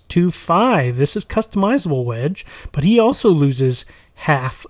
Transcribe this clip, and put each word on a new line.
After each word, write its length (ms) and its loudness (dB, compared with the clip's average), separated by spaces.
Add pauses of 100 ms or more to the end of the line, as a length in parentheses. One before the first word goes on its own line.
to 220 0
five. 680 0
This 180 0
is 80 -6
customizable 800 -2
Wedge, 400 -6 (280)
but 120 -2
he 140 4
also 320 2
loses 560 0 (280)
half 560 -4